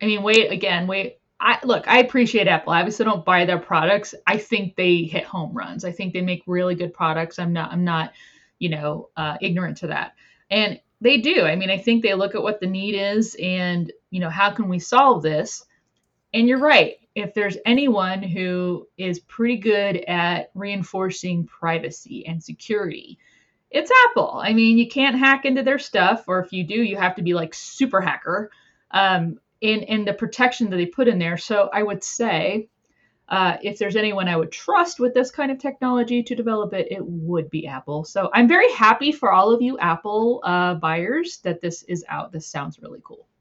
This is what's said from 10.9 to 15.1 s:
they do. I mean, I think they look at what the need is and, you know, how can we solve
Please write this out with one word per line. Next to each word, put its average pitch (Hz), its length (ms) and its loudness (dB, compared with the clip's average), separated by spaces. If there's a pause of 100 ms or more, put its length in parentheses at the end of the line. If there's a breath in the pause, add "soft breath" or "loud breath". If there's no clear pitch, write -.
they 240 180 4
do. 262 260 2
I 160 120 0
mean, 190 140 -4
I 190 80 0
think 226 240 2
they 202 140 2
look 196 180 -2
at 208 80 -4
what 214 180 -4
the 185 60 -6
need 190 300 -4
is 202 440 -2
and, 180 520 -2 (180)
you 185 100 -6
know, 165 120 -4
how 196 180 2
can 202 180 -4
we 180 120 -2
solve 254 420 4